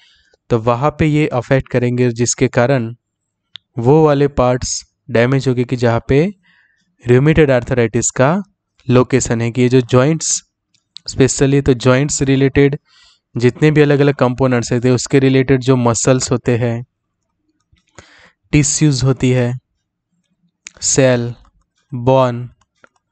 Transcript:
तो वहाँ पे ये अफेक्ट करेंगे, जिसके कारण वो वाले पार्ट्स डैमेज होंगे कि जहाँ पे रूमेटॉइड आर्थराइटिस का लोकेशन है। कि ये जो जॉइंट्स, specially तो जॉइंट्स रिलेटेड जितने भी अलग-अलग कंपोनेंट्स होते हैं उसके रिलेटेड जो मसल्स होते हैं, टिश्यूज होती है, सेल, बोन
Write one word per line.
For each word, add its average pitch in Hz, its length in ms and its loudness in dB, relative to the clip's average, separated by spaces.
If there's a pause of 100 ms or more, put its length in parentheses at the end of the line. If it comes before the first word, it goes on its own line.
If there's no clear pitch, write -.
(500)
तो 120 80 0
वहाँ 123 400 -2
पे 160 80 0
ये 151 200 0
अफेक्ट 131 420 -4
करेंगे, 123 420 -2
जिसके 117 380 -2
कारण 120 460 -2 (840)
वो 147 280 4
वाले 143 220 2
पार्ट्स 127 560 -2 (260)
डैमेज 123 380 0
होंगे 123 160 -2
कि 127 120 -4
जहाँ 117 320 -2
पे 160 260 0 (720)
रूमेटॉइड 143 420 4
आर्थराइटिस 120 600 0
का 160 320 0 (480)
लोकेशन 123 500 0
है। 117 100 -2
कि 123 120 -2
ये 123 60 2
जो 127 120 4
जॉइंट्स, 127 640 0 (680)
specially 139 560 0
तो 135 80 2
जॉइंट्स 127 480 0
रिलेटेड 139 560 2 (580)
जितने 123 340 2
भी 151 100 2
अलग-अलग 143 340 2
कंपोनेंट्स 127 580 -2
होते 123 160 0
हैं 127 60 4
उसके 139 240 -2
रिलेटेड 131 420 2
जो 127 160 0
मसल्स 123 560 0
होते 120 240 -2
हैं, 117 280 -4 (1700)
टिश्यूज 143 520 0
होती 131 260 0
है, 127 280 -2 (1200)
सेल, 123 540 0 (600)
बोन 123 560 0 (600)